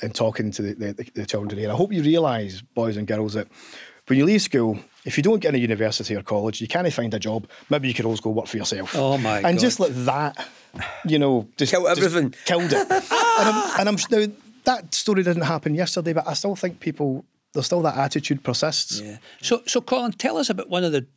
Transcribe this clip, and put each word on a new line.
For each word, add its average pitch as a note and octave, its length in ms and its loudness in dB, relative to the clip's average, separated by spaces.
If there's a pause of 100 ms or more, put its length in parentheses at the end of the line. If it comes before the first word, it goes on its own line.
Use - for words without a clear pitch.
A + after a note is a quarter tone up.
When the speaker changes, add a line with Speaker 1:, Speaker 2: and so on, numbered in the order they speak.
Speaker 1:
and A2 120 -6
talking A2 380 0
to G#2+ 100 -6
the, G#2 120 -4 (180)
the, A#2+ 220 -12
the G2 120 -8
children G#2 340 -6
here. G#2+ 100 -4
I G#2+ 40 -4
hope G3+ 180 0
you E3+ 100 0
realise, B2 580 2
boys A2+ 360 -2
and G#2 100 -4
girls, G#2+ 280 -2
that G#2 140 -4 (600)
when C3 100 4
you C#3+ 60 6
leave G3+ 180 6
school, A2+ 360 2 (260)
if - 120 -4
you D3 60 0
don't G#3+ 180 4
get D#3+ 100 0
in C#3+ 60 0
a - 20 2
university A2 560 0
or G2+ 80 -4
college, G#2 380 -2
you A2+ 80 -8
can't F3 240 0
find A2+ 220 -4
a G#2+ 40 -2
job. A2 300 -4 (200)
Maybe C#3+ 200 0
you A#2 60 -4
could A#2 100 -2
always A2+ 160 0
go A2 100 -2
work G#2+ 180 -2
for - 100 -6
yourself." F#2+ 380 -6
Speaker 2:
Oh, C#3 220 2
my A2 220 0
Speaker 1:
And F3 180 2
just A#3+ 200 2
Speaker 2:
God. F3+ 120 4
Speaker 1:
like B2 140 -4
that, C#3 440 -2 (580)
you D3+ 120 4
know, C3 380 2
just C3+ 160 0
Speaker 3:
Killed F3+ 140 2
Speaker 1:
just E3+ 160 2
Speaker 3:
everything. E3 320 2 (100)
Speaker 1:
killed F3 280 0
it. G4 180 2
Speaker 3:
<laughs> F#4+ 200 0 (300)
Speaker 1:
And - 80 4
I'm, G#4+ 320 0
and G3 80 2
I'm G#3 60 2
s-, - 160 -2
now, G#3+ 160 4 (380)
that A3+ 300 0
story F#3+ 280 2
didn't E3+ 220 0
happen D3+ 300 0
yesterday, E3 380 -2
but D#3+ 160 0
I D3+ 60 -2
still G3+ 220 -2
think F#3 240 -6
people, C#3+ 440 -2 (300)
there's D3 120 -2
still F3 160 2
that D3+ 140 2
attitude C#3 480 0
persists. B2 560 -2
Speaker 2:
Yeah. G#2+ 160 -12 (240)
So, A#3+ 260 0
so B3 140 0
Colin, A#3+ 320 -2
tell - 240 -2
us C#4+ 140 0
about F#3+ 180 -4
one F3+ 160 0
of D#3+ 80 0
the, C3 140 0 (100)